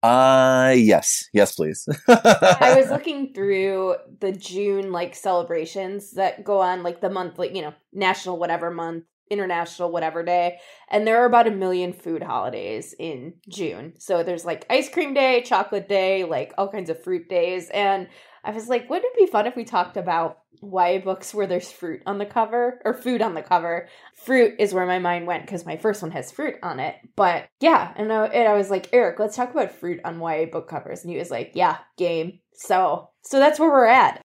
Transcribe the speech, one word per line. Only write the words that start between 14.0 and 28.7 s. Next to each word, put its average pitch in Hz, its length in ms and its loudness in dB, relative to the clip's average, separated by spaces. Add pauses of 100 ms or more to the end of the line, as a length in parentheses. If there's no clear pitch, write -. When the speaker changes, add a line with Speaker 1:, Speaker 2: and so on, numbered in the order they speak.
Speaker 2:
there's, 170 200 -6
like, 175 260 -8
ice 285 200 0
cream 294 240 -4
day, 262 280 2
chocolate 208 460 -2
day, 190 380 0
like, 151 320 -6
all 196 100 -2
kinds 196 220 -10
of 160 120 -6
fruit 180 280 -6
days. 175 440 -2
And 196 360 -2 (340)
I - 80 -8
was 220 160 -10
like, 240 220 -2
wouldn't 466 240 -2
it 494 40 -2
be 381 140 6
fun 214 160 2
if 247 80 -6
we 233 80 -8
talked 180 320 -2
about 170 440 -2 (220)
Y 185 280 0
A 190 100 2
books 190 340 -8
where 202 140 -2
there's 180 240 -4
fruit - 340 -10
on 202 140 -6
the 208 60 -6
cover 240 600 -2
or 220 80 0
food 240 280 -4
on 214 140 -2
the 156 60 -8
cover? 170 460 -2 (280)
Fruit 240 440 4
is 196 140 2
where 180 120 0
my 180 140 0
mind 175 280 -2
went 156 200 -4
'cause 170 180 -10
my 160 120 -10
first 208 240 -2
one 165 100 -8
has 147 200 -10
fruit 285 300 -6
on 147 180 -8
it. 147 160 -6 (200)
But 180 300 2 (160)
yeah, 302 340 4
and 220 160 -4
I, 220 160 2
and 233 200 2
I 208 60 6
was 202 160 2
like, 190 240 -4